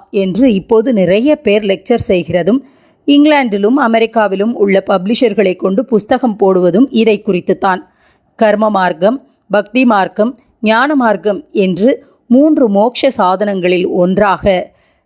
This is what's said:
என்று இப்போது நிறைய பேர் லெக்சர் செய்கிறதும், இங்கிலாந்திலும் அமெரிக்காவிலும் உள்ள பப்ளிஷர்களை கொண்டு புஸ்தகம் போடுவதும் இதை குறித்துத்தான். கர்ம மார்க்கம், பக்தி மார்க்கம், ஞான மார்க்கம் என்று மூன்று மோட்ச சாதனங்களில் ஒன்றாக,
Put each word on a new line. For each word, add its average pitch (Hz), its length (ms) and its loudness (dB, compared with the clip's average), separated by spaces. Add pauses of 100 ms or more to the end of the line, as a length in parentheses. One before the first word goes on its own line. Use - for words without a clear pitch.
என்று 202 440 0
இப்போது 226 400 0
நிறைய 208 420 2
பேர் 214 300 -2
லெக்சர் 196 420 -2
செய்கிறதும், 180 540 0 (460)
இங்கிலாந்திலும் 277 680 2
அமெரிக்காவிலும் 226 800 0
உள்ள 196 320 0
பப்ளிஷர்களை 202 680 0
கொண்டு 196 300 -2
புஸ்தகம் 240 520 -2
போடுவதும் 190 520 2
இதை 226 300 0
குறித்துத்தான். 185 640 -4 (560)
கர்ம 214 300 0
மார்க்கம், 190 500 -2 (300)
பக்தி 208 360 -2
மார்க்கம், 214 480 0 (280)
ஞான 240 340 0
மார்க்கம் 208 560 -2
என்று 190 400 0 (360)
மூன்று 294 420 2
மோட்ச 226 480 0
சாதனங்களில் 185 680 -2
ஒன்றாக, 185 680 0 (480)